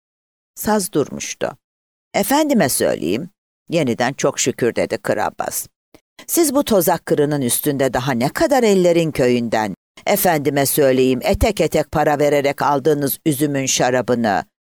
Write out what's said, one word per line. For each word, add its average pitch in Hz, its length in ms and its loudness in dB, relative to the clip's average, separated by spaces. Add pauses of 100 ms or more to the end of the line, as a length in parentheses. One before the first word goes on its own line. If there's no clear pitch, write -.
(540)
Saz 208 380 -2
durmuştu. - 640 -4 (580)
"Efendime 262 540 2
söyleyeyim," 90 600 -2 (400)
yeniden 127 420 0
çok - 280 -2
şükür 120 340 0
dedi 95 240 -2
Kırabbas. - 680 -4 (580)
"Siz 294 280 0
bu 285 100 2
tozak 180 420 0
kırının 147 360 0
üstünde 135 500 -2
daha 131 200 -2
ne 120 160 0
kadar 277 340 0
ellerin 175 500 4
köyünden, 120 640 0 (320)
efendime 147 600 0
söyleyeyim, 131 560 2
etek 202 380 0
etek 156 300 0
para 151 280 0
vererek 143 440 0
aldığınız 143 640 0
üzümün 143 400 -2
şarabını, 120 800 0 (280)